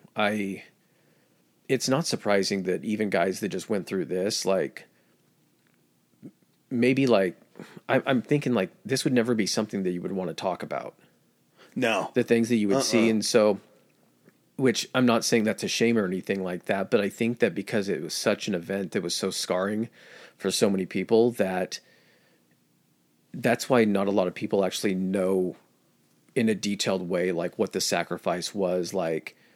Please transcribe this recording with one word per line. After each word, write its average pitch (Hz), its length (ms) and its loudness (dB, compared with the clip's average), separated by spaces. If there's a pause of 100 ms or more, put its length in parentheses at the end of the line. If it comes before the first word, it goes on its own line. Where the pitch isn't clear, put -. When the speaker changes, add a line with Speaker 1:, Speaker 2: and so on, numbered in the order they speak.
(160)
Speaker 1:
I, 104 460 -2 (1040)
it's 135 180 0
not 135 200 0
surprising 101 560 0
that 90 200 -2
even 104 280 -2
guys 92 300 0
that 101 100 -4
just 90 180 -8
went 98 180 -2
through 95 200 -2
this, 92 400 -2
like, 92 420 -2 (1800)
maybe, 127 360 2
like, 98 320 4 (520)
I, 127 160 2
I'm 131 160 2
thinking, 143 320 0
like, 95 160 0 (160)
this 131 180 -2
would 151 80 2
never 120 220 4
be 107 100 0
something 104 380 -2
that 90 80 -2
you 90 100 -4
would 92 120 -6
wanna 92 200 -4
talk 90 300 -4
about. - 320 -8 (840)
Speaker 2:
No. 113 380 0
Speaker 1:
The 123 100 2
things 117 240 2
that 120 80 2
you 104 120 2
would 135 140 4
see. 117 220 2
Speaker 2:
Uh-uh. 113 60 4
Speaker 1:
And 107 140 0
so, 107 360 4 (960)
which 127 380 0
I'm 127 100 4
not 113 220 4
saying 113 180 2
that's 107 180 -2
a 98 60 -4
shame 117 300 2
or 101 80 0
anything 95 360 -4
like 90 220 -6
that, 98 260 -2
but 107 120 4
I 98 80 0
think 117 300 -2
that 98 140 2
because 101 360 -2
it 76 100 -2
was 82 140 -8
such - 340 -2
an 101 60 -2
event 92 380 -4
that 98 100 -2
was 87 120 -4
so 98 140 -2
scarring 101 640 -2 (480)
for 98 120 0
so 101 200 2
many 95 160 0
people 113 460 2
that 92 480 -4 (1500)
that's 120 380 -2
why 120 140 6
not 98 240 2
a - 20 0
lot 98 160 2
of 87 80 -6
people 101 300 0
actually 95 280 -2
know 92 640 0 (800)
in 117 140 2
a 107 60 4
detailed 98 540 -2
way, 90 220 0
like, 85 260 -4
what 98 160 -2
the 92 80 -2
sacrifice 87 720 -2
was, 90 400 -2
like, 82 440 -4 (200)